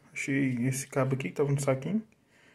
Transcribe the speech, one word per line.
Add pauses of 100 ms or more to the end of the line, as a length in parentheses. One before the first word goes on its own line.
(120)
Achei
esse
cabo
aqui
que
tava
no
saquinho. (500)